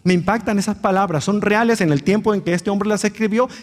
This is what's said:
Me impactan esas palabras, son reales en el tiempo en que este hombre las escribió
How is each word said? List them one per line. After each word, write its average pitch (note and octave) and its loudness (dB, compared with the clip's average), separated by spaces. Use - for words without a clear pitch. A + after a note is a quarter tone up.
Me F3+ 2
impactan G3+ 0
esas G3 -2
palabras, F#3+ 0
son G#3 0
reales G#3+ 2
en F3 2
el D3 0
tiempo G#3 2
en G3 -2
que E3+ -2
este F3 -2
hombre G3+ -2
las G#3+ 0
escribió A3 0